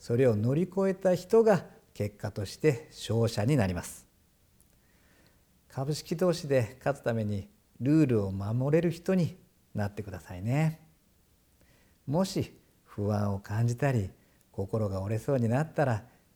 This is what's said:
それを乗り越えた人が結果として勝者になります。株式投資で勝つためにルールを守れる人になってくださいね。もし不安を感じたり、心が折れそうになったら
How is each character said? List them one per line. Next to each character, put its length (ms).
そ 100
れ 120
を 80
乗 180
り 100
越 260
え 40
た 220
人 280
が 220
結 220
果 140
と 140
し 120
て 340
勝 360
者 160
に 140
な 80
り 80
ま 80
す。 240
株 280
式 200
投 160
資 160
で 300
勝 220
つ 40
た 100
め 120
に 240
ル 220
ー 20
ル 180
を 80
守 400
れ 100
る 100
人 240
に 200
な 140
っ 80
て 80
く 80
だ 80
さ 160
い 80
ね。 360
も 180
し 300
不 300
安 200
を 60
感 260
じ 120
た 140
り、 200
心 380
が 120
折 140
れ 40
そ 160
う 40
に 100
な 120
っ 120
た 120
ら 180